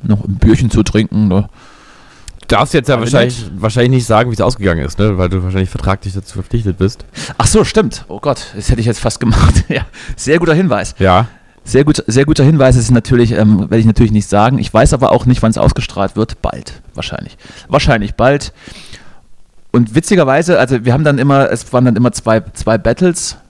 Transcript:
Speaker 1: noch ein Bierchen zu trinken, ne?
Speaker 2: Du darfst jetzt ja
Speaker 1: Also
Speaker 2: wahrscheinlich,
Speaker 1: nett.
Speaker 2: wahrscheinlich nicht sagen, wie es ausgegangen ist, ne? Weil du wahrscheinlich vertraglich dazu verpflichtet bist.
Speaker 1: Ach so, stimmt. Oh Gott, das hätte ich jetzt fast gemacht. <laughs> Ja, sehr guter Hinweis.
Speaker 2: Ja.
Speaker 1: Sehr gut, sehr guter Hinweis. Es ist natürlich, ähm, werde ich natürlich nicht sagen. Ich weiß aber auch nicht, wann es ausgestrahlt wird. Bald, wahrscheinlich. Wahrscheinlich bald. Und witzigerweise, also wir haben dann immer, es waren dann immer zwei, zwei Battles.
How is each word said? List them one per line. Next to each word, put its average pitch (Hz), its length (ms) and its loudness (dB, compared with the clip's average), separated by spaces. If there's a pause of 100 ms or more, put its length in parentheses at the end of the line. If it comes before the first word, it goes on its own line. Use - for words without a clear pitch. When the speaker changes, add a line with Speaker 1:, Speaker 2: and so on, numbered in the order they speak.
Speaker 1:
noch 104 220 -2
ein 98 120 -6
Bierchen 113 360 2
zu 110 120 0
trinken, 107 440 0
ne? 98 220 0 (920)
Speaker 2:
Du - 140 -2
darfst 120 200 0
jetzt 135 140 0
ja 131 60 4
Speaker 1:
Also 113 160 -2
Speaker 2:
wahrscheinlich, 120 320 0
Speaker 1:
nett. 80 80 -14 (100)
Speaker 2:
wahrscheinlich 120 300 0
nicht 127 140 2
sagen, 113 240 2
wie 113 60 -4
es 110 60 -4
ausgegangen 85 440 0
ist, 76 140 -8
ne? 101 180 2
Weil 90 120 0
du 92 140 -2
wahrscheinlich 92 260 -2
vertraglich 95 440 -4
dazu 98 220 -12
verpflichtet 101 420 -4
bist. - 260 -2 (360)
Speaker 1:
Ach - 80 0
so, 220 160 2
stimmt. - 440 -2
Oh 98 120 -14
Gott, - 260 -6 (100)
das 101 140 -10
hätte 120 120 2
ich 110 60 0
jetzt 117 120 -2
fast - 200 -4
gemacht. - 460 2
<laughs> - 40 -20
Ja, - 120 -2 (340)
sehr 147 240 0
guter 165 140 2
Hinweis. 139 460 0
Speaker 2:
Ja. 95 280 2 (360)
Speaker 1:
Sehr 135 200 2
gut, 147 220 0
sehr 127 200 2
guter 151 180 2
Hinweis. 131 320 4
Es 120 100 2
ist 110 60 0
natürlich, 120 400 2
ähm, 104 300 2
werde 104 180 0
ich 110 80 4
natürlich 110 240 2
nicht 104 180 -2
sagen. 113 300 2
Ich - 120 -6
weiß 117 220 4
aber 127 180 0
auch 123 140 0
nicht, 123 160 2
wann 113 80 2
es 110 80 -2
ausgestrahlt - 580 -2
wird. 110 280 -4
Bald, - 380 -10 (120)
wahrscheinlich. - 420 -12 (320)
Wahrscheinlich 117 460 0
bald. 135 400 0 (1160)
Und 117 240 0
witzigerweise, 160 640 2
also 123 260 0
wir 120 80 2
haben 147 100 0
dann 143 140 2
immer, 139 320 2
es - 240 -6
waren 123 120 4
dann 120 100 4
immer 117 160 2
zwei, 110 300 0 (120)
zwei - 240 -2
Battles. 175 600 -2 (120)